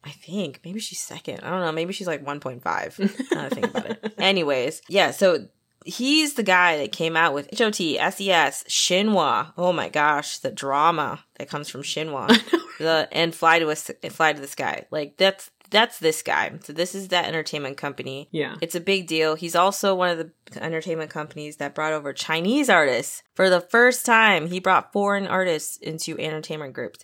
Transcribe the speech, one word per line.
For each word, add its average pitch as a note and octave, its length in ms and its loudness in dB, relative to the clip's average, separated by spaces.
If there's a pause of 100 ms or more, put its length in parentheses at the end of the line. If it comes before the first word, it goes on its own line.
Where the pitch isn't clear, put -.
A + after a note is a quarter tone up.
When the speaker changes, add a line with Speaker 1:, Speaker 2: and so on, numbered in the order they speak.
Speaker 1:
I D3 60 -14
think. D#3+ 540 -8
Maybe F#3 140 -10
she's G#3+ 220 -10
second. - 400 -10
I - 100 -10
don't F#3 100 -2
know. E3 120 -2
Maybe E3 200 -4
she's, G3+ 140 -8
like, C#3+ 180 -4
one C#3+ 140 -6
point C3 240 -10
five. - 360 -4
Now G3+ 100 2
that C4 360 -2
I C3+ 40 -8
think - 180 -2
about A3+ 200 -6
it. G#3+ 280 -8
Speaker 2:
<laughs> - 40 -12
Speaker 1:
Anyways, D#3 720 2
yeah, E3+ 220 4
so F3+ 380 2 (360)
he's C#4+ 500 0
the A#3+ 100 -2
guy F3+ 340 6
that B2+ 140 -4
came E3 240 -2
out D#3+ 180 4
with C#3+ 180 -4
H G#3+ 80 -4
O A3+ 100 4
T, E3 280 -2
S F#3+ 220 -2
E G3 100 -2
S, D#3 380 2
Shinhwa. F3+ 880 2
Oh F3+ 160 2
my C3 160 -2
gosh, D3 500 0
the C3+ 140 -6
drama C#3+ 720 0 (140)
that C#3+ 100 -10
comes D3 200 -8
from C3+ 140 -12
Shinhwa. D3+ 440 -6
Speaker 2:
<laughs> - 40 4
I A#3 60 8
know. E4 260 -2 (160)
Speaker 1:
The, D#3+ 320 2
and E3 240 0
Fly E3 240 4
to D#3+ 100 0
a D3+ 40 0
S-, - 180 -6 (200)
Fly D#3 220 2
to C#3+ 80 -8
the C#3 60 -10
Sky. - 440 -6
Like, D3 260 -8
that's, F#3+ 340 0 (200)
that's A3+ 280 2
this D#3 240 0
guy. - 300 -2 (100)
So D3+ 100 -18
this E3+ 220 -4
is G3 140 -10
that F3+ 160 0
entertainment D3+ 520 -6
company. C#3 540 -10
Speaker 2:
Yeah. D3 300 -4
Speaker 1:
It's E3 160 -4
a E3+ 40 -4
big F#3 280 0
deal. D#3 260 2
He's E3+ 220 -4
also G3 400 2
one F3+ 140 2
of E3+ 80 -2
the - 440 -12
entertainment D#3+ 480 -6
companies D3+ 460 -10
that C#3+ 180 -6
brought D#3 180 -2
over D3 200 -4
Chinese G3+ 580 0
artists. C#3 520 2 (120)
For F#3+ 160 4
the F3+ 120 6
first A#3+ 440 4
time, G#3+ 420 6
he F#3 120 -4
brought F#3 320 2
foreign G3+ 340 2
artists F3+ 520 -2
into D#3+ 400 -8
entertainment D#3 560 -8
groups. - 300 -10